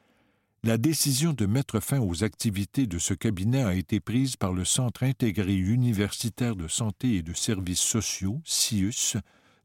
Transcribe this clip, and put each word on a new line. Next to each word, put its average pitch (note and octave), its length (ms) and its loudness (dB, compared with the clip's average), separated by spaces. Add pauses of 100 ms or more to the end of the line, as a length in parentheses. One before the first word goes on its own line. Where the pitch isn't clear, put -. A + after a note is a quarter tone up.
(600)
La A2+ 160 2
décision D3 560 2
de A2 140 0
mettre A2+ 320 0
fin C#3 200 0
aux F2+ 240 0
activités G#2 640 0
de F2 140 -2
ce F#2+ 160 -2
cabinet A2+ 480 0
a F#2+ 100 2
été F#2+ 260 0
prise B2+ 360 -2
par F#2 180 -2
le F2+ 120 -2
Centre - 360 0
intégré G#2 540 2
universitaire A2 1000 0
de E2+ 120 -6
santé A2+ 480 -2
et F2 80 0
de E2 100 -8
services F#2 460 -2
sociaux, G#2+ 680 -2
cius, - 720 0 (480)